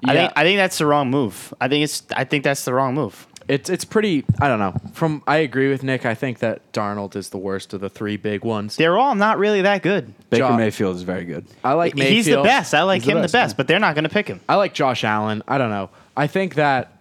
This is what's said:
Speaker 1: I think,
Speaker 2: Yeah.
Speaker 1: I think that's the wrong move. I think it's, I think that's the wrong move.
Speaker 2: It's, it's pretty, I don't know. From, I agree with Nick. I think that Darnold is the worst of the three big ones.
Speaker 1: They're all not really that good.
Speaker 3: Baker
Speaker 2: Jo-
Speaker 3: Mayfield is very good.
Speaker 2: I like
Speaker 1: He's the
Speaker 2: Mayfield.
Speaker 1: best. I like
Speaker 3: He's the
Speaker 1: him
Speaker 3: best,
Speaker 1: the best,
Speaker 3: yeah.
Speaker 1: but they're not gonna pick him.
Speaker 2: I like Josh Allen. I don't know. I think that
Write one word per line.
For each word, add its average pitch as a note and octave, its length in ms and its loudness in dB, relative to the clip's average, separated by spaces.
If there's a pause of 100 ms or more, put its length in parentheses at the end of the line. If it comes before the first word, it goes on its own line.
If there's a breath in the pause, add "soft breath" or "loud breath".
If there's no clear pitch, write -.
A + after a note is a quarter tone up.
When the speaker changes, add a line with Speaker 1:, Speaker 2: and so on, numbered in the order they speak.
Speaker 1:
I C3 60 2
think, E3+ 180 2
Speaker 2:
Yeah. D#3 100 -2
Speaker 1:
I - 20 4
think F#3+ 160 4
that's F#3 180 0
the D#3 100 0
wrong D3 220 4
move. B2+ 520 -2
I B2+ 80 0
think D3 160 2
it's, - 180 -6 (140)
I C3 80 -2
think C#3 180 -2
that's C#3 220 0
the B2+ 100 -2
wrong C3 200 0
move. C3+ 340 -6 (180)
Speaker 2:
It's, C3+ 220 -2
it's F#3 160 -4
pretty, G3+ 400 0 (160)
I C#3+ 80 4
don't A#2+ 100 2
know. G2 160 0 (180)
From, D#3 340 -2
I C#3+ 100 2
agree C3+ 340 0
with C3 120 -4
Nick. C3 240 -2
I A#2 80 0
think B2 240 -6
that - 340 -4
Darnold G#2 420 -6
is G2 160 -8
the G2+ 80 -10
worst F#2+ 360 -8
of F#2+ 60 -8
the G2 80 -8
three G#2+ 280 -6
big G#2 260 -4
ones. G#2+ 340 -4
Speaker 1:
They're E3 220 2
all C4+ 160 2
not G3+ 240 0
really G3+ 240 0
that G3 200 2
good. D#3+ 300 -2 (180)
Speaker 3:
Baker B2 180 2
Speaker 2:
Jo- A#2+ 80 2
Speaker 3:
Mayfield G#2 400 0
is F2+ 60 -8
very F2+ 220 -6
good. E2 220 -10 (160)
Speaker 2:
I C3 120 0
like E3 200 0
Speaker 1:
He's D3 300 2
the D#3 80 4
Speaker 2:
Mayfield. C#3 120 2
Speaker 1:
best. A3+ 300 2
I D3+ 80 4
like F3+ 200 2
Speaker 3:
He's A#2+ 40 -2
the C#3 60 2
Speaker 1:
him - 100 2
Speaker 3:
best, D#3+ 100 -2
Speaker 1:
the A#3+ 60 4
best, F3 140 2
Speaker 3:
yeah. - 40 -10
Speaker 1:
but C3+ 120 -2
they're E3 100 4
not F#3+ 160 2
gonna D3+ 160 -2
pick G#3 180 -2
him. F#2 200 -10
Speaker 2:
I D3+ 80 4
like G3 160 2
Josh B2+ 320 0
Allen. G#2+ 440 0
I C3 80 0
don't B2+ 140 2
know. G2 200 -4 (260 soft breath)
I C#3+ 100 2
think F#3+ 300 -2
that C#3 440 0